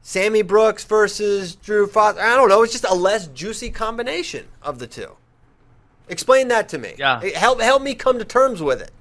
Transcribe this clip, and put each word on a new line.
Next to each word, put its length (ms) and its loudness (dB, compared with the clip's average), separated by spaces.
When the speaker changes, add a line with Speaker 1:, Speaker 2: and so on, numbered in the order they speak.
Speaker 1:
Sammy 400 0
Brooks 420 2
versus 720 0
Drew 300 0
Foster? 360 2
I 140 2
don't 120 6
know. 140 6
It's 100 0
just 140 -6
a 80 2
less 320 0
juicy 440 -10
combination 760 -8
of 160 -8
the 80 -12
two. 300 -16
Explain 400 2
that 220 0
to 80 -10
me. 180 -12
Speaker 2:
Yeah. 260 0
Speaker 1:
It, 120 -6
help, 260 2
help 220 2
me 120 -6
come 240 0
to 60 -8
terms 380 0
with 180 0
it 200 -16